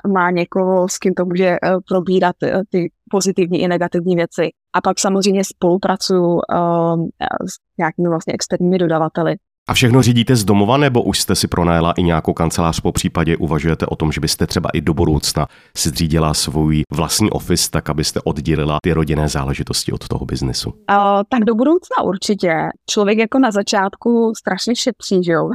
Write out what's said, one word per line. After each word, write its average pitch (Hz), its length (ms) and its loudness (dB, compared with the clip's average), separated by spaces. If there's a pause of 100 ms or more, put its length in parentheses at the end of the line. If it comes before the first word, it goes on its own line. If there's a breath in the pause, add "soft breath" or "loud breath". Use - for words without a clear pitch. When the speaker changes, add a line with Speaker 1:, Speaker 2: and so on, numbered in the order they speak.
Speaker 1:
má 185 240 2
někoho, 185 580 0
s - 80 -8
kým 190 160 0
to 180 120 -2
může, 185 200 0
eh, 175 120 2 (300)
probírat, 185 560 2
eh, 147 260 0
ty 175 220 -2 (180)
pozitivní 185 520 0
i 180 60 2
negativní 175 480 0
věci. 170 340 -2 (240)
A 180 80 0
pak 185 180 0
samozřejmě 196 440 2
spolupracuju, 185 960 0
eh, - 180 -2 (880)
s 185 100 -10 (220)
nějakými 175 320 -2
vlastně 165 240 -4
externími 180 440 0
dodavateli. 160 580 0 (340)
Speaker 2:
A 110 40 0
všechno 127 280 6
řídíte 120 340 4
z 110 80 2
domova, 101 340 4
nebo 135 260 2
už - 160 0
jste - 160 -2
si - 120 0
pronajala 85 440 2
i 92 120 -2
nějakou 85 300 2
kancelář, 82 460 0
po 87 120 0
případě 82 460 0
uvažujete 80 480 -2
o - 100 -4
tom, 78 160 0
že 73 100 -6
byste 78 260 0
třeba 85 260 -2
i 82 80 -2
do 76 120 -6
budoucna 76 540 0 (300 soft breath)
si - 120 -2
zřídila 78 440 0
svůj 78 500 0 (100)
vlastní 82 360 0
office, 78 420 -2
tak 80 180 -4
abyste 76 340 -4
oddělila 76 600 -2
ty 85 100 2
rodinné 76 340 0
záležitosti - 640 -4
od - 160 -8
toho - 180 -6
biznesu? - 480 -6 (180)
Speaker 1:
Eh, 202 40 4 (340)
tak 240 140 0
do 220 120 0
budoucna 294 480 0
určitě. 185 520 -2 (340)
Člověk 214 280 0
jako 226 220 0
na 262 120 2
začátku 220 840 0
strašně 196 380 -4
šetří, 202 480 -2
že 170 80 0
jo? 160 240 0